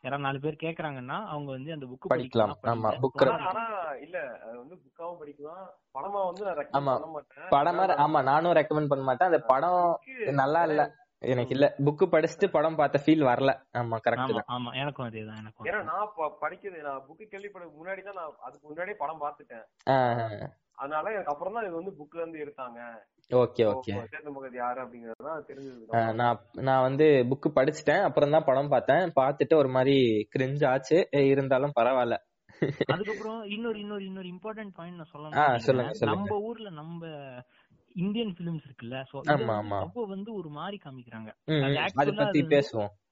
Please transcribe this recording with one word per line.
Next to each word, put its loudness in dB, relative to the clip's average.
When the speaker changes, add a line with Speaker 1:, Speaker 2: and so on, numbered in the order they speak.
Speaker 1:
யாரா -6
நாலு -4
பேர் -6
கேக்குறாங்கன்னா, -8
அவங்க -10
வந்து -10
அந்த -12
புக் -16
Speaker 2:
படிக்கலாம். 0
Speaker 1:
படிக்கலாம், 2
Speaker 2:
ஆமா, 0
Speaker 1:
படிங்க. -2
Speaker 2:
புக் 4
Speaker 3:
ஆனா, 2
Speaker 2:
ரெக்- -4
Speaker 3:
ஆனா, -4
இல்ல, -10
அது -14
வந்து -18
புக்காவும் -14
படிக்கலாம், -16
படமா -2
வந்து -6
நான் -2
ரெக்கமெண்ட் -2
Speaker 2:
ஆமா. 2
Speaker 3:
பண்ண -10
மாட்டேன். -14
Speaker 2:
படமா 4
Speaker 3:
ஏன்னா, 2
Speaker 2:
ஆமா, 4
நானும் 4
ரெக்கமெண்ட் 4
பண்ண 2
மாட்டேன். 4
அந்த 6
Speaker 3:
ஆ, -6
Speaker 2:
படம் 2
Speaker 3:
புக்கு -6
Speaker 2:
நல்லா 2
Speaker 3:
ஏன்னா, -2
Speaker 2:
இல்ல, 0
எனக்கு -2
Speaker 3:
ம். -2
Speaker 2:
இல்ல. 4
புக்கு 4
படிச்சுட்டு 2
படம் 2
பார்த்த 2
ஃபீல் 4
வரல. 4
ஆமா, -2
கரெக்ட் 0
Speaker 1:
ஆமா, 0
Speaker 2:
தான். -8
Speaker 1:
ஆமா, -10
எனக்கும் -6
அதே -10
தான், -14
எனக்கும் -16
Speaker 3:
ஏன்னா, -4
Speaker 1:
அதே -6
தான். -6
Speaker 3:
நான் -4
ப-, -6
படிக்கிறது, -10
நான் -10
புக்கு -20
கேள்விப்பட -16
முன்னாடி -12
தான், -14
நான் -12
அதுக்கு -18
முன்னாடியே -10
படம் -6
பார்த்துட்டேன். -10
Speaker 2:
ஆ, 2
ஆ. -8
Speaker 3:
அதனால -6
எனக்கு -6
அப்புறம் -6
தான் -6
இது -8
வந்து -8
புக்ல -18
இருந்து -8
எடுத்தாங்க. -12
Speaker 2:
ஓகே, 4
Speaker 3:
So, 2
Speaker 2:
ஓகே. -6
Speaker 3:
சேத்தன் -10
பகத் -14
யாரு -4
அப்படிங்கறது -14
தான் -10
தெரிஞ்சது. -10
Speaker 2:
ஆ, 2
நான், 2
நான் 2
வந்து 4
புக்கு 4
படிச்சுட்டேன், 4
அப்புறம் 4
தான் 6
படம் 2
பார்த்தேன். 4
பார்த்துட்டு 4
ஒரு 6
மாதிரி 4
கிரிஞ்ச் 0
ஆச்சு, 4
ஏ, 6
இருந்தாலும் 2
பரவாயில்ல. 2
Speaker 1:
அதுக்கப்புறம் -4
இன்னொரு, -6
இன்னொரு, -10
இன்னொரு -12
இம்பார்ட்டன்ட் -12
பாயிண்ட் -16
நான் -14
Speaker 2:
ஆ, -16
Speaker 1:
சொல்லணும்னு 2
Speaker 2:
சொல்லுங்க, 0
Speaker 1:
நினைக்கிறேன். 0
Speaker 2:
சொல்லுங்க. 0
Speaker 1:
நம்ம -2
ஊர்ல -10
நம்ம -12
இந்தியன் -4
ஃபிலிம்ஸ் -8
இருக்குல்ல, -12
so, -14
இதுல -8
Speaker 2:
ஆமா, 2
Speaker 1:
வந்து -2
Speaker 2:
ஆமா. -4
Speaker 1:
லவ் -6
வந்து -10
ஒரு -10
மாதிரி -10
காமிக்கிறாங்க. -16
Speaker 2:
ம், 0
Speaker 1:
அது -
Speaker 2:
ம். 2
அதை 0
Speaker 1:
actually -2
Speaker 2:
பத்தி 2
Speaker 1:
அது 2
வந்து 0
Speaker 2:
பேசுவோம். 0